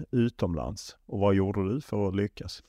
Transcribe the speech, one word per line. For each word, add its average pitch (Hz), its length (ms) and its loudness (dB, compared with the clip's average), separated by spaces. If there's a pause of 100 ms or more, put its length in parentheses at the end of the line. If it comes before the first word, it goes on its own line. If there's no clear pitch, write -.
(100)
utomlands? 98 840 -2 (100)
Och - 120 -6
vad 98 160 6
gjorde 98 400 2
du 147 60 -4
för 104 280 -2
att 95 80 -2
lyckas? - 520 -4